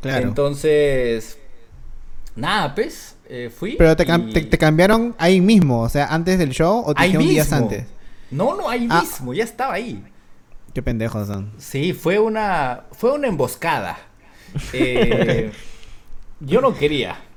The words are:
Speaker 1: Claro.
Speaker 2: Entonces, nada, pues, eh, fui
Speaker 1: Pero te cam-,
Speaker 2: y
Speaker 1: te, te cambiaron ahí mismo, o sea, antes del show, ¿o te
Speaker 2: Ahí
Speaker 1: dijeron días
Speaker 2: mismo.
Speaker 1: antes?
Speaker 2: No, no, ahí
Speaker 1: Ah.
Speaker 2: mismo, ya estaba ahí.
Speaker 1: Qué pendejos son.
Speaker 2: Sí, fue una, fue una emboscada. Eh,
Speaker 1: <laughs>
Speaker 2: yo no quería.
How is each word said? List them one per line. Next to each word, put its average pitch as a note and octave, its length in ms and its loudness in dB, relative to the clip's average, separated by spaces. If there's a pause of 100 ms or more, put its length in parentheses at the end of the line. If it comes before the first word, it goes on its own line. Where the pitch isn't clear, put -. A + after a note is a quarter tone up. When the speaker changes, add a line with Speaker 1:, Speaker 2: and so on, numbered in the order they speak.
Speaker 1:
Claro. C3 260 -2
Speaker 2:
Entonces, C#3+ 1080 0 (960)
nada, D#3 400 -2
pues, - 400 -6 (120)
eh, B2 280 -10
fui A3 220 -6
Speaker 1:
Pero D#3+ 180 8
te E3 100 2
cam-, A#2 240 2
Speaker 2:
y A2 40 -10
Speaker 1:
te, A#2 80 2
te A2+ 160 0
cambiaron G3 600 4
ahí F3+ 240 4
mismo, F3 400 6
o A#2 80 0
sea, C#3+ 180 0
antes E3+ 320 0
del D#3 120 2
show, F#3 340 2
¿o D3+ 80 0
te C#3 100 2
Speaker 2:
Ahí F3+ 60 4
Speaker 1:
dijeron - 200 4
días D3+ 220 2
Speaker 2:
mismo. B2 140 2
Speaker 1:
antes? A2 200 -6 (460)
Speaker 2:
No, G#3 240 0
no, F#4 140 -4
ahí A#3+ 200 -2
Speaker 1:
Ah. - 120 4
Speaker 2:
mismo, C3 320 -6
ya G3 100 -2
estaba A#3+ 300 -6
ahí. F3 300 -8 (720)
Speaker 1:
Qué B2+ 80 -4
pendejos A2+ 460 -2
son. G2+ 300 -8
Speaker 2:
Sí, D3+ 360 -4
fue F3+ 260 0
una, G#3 640 0 (100)
fue A#3+ 200 0
una C#4+ 160 -2
emboscada. C#3 720 -2 (760)
Eh, B2 760 0 (440)
Speaker 1:
<laughs> - 440 -14
Speaker 2:
yo D#3 220 2
no B3 140 2
quería. C3+ 420 -2 (200)